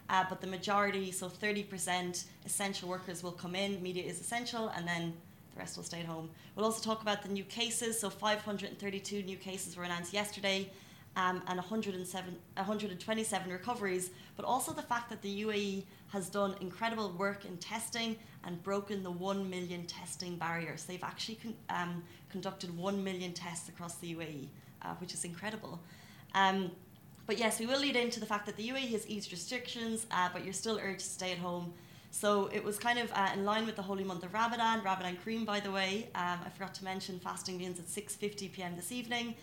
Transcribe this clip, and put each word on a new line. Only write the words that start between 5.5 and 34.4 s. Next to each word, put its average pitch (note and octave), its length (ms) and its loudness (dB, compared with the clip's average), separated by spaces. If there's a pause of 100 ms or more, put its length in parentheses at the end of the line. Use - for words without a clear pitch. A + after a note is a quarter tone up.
the F3+ 60 -10
rest F3+ 160 -6
will F3 80 -8
stay E3+ 160 -6
at E3 60 -4
home. D#3+ 240 -4 (260)
We'll G#3 100 4
also A3 160 2
talk G#3+ 200 0
about G#3 200 2
the F#3+ 60 -6
new G3 160 0
cases. A3+ 560 0
So G3 100 2
five G#3 300 2
hundred G3+ 300 -2
and - 100 -10
thirty-two G3+ 420 -2
new F#3+ 140 -4
cases F#3 400 -6
were F3 80 -4
announced F3 280 -2
yesterday, G3 600 2 (420)
um, F#3 320 4
and F3+ 140 0
a - 20 0
hundred G3+ 320 0
and F3+ 100 -4
seven, F3+ 300 -6 (220)
a G3 80 0
hundred G#3+ 260 2
and F3+ 80 -6
twenty-seven G#3+ 540 2
recoveries, F#3 580 2 (240)
but G3 100 -6
also B3+ 280 4
the D4 100 -4
fact A#3 280 0
that A3 120 -8
the G3+ 80 -2 (160)
U G#3+ 60 2
A G#3 40 4
E G3 300 2 (220)
has F#3+ 220 -2
done G3+ 320 4
incredible G#3+ 560 0
work G3 260 2
in F3+ 140 -6
testing A3+ 580 -2 (280)
and F3 180 -4
broken G3+ 400 0
the F#3 80 -2
one F#3+ 400 0
million F3 340 -2
testing F3+ 520 -6
barrier. E3+ 420 0
So - 120 -10
they've F3+ 140 -6
actually - 300 -4
con-, A3+ 200 -8 (140)
um, F3 340 0 (280)
conducted F#3 440 -4
one G3 300 2
million F#3 300 -2
tests F3 340 -6
across E3+ 280 -8
the F3+ 100 -8
U E3 160 -2
A - 20 -2
E, D3+ 240 -6 (320)
uh, E3+ 220 -4
which F3+ 100 -8
is - 140 -4
incredible. G3 520 -6 (560)
Um, F#3+ 360 8 (560)
but G#3+ 100 2
yes, A3+ 240 4
we A3+ 60 0
will C4 120 4
lead C#4+ 160 4
into A#3+ 260 4
the G#3+ 40 -2
fact G#3 220 0
that G#3 100 -6
the G#3 60 -4
U B3 140 0
A - 20 2
E B3 140 0
has G#3 140 2
eased G#3 260 -4
restrictions, A3+ 800 -2
uh, F3+ 220 6
but F3+ 120 -4
you're F#3+ 100 -4
still G#3+ 280 2
urged F#3 180 0
to - 100 -4
stay F#3 220 -2
at F3+ 40 0
home. F3 380 0 (360)
So G#3 440 6
it G#3+ 100 2
was G#3 140 2
kind A#3+ 200 6
of, A#3+ 140 0
uh, G3 220 6
in G3 100 2
line G#3+ 220 4
with A3 100 -2
the G3+ 60 -4
holy F#3+ 220 0
month F3+ 200 -2
of F3+ 80 -6
Ramadan, A3+ 500 4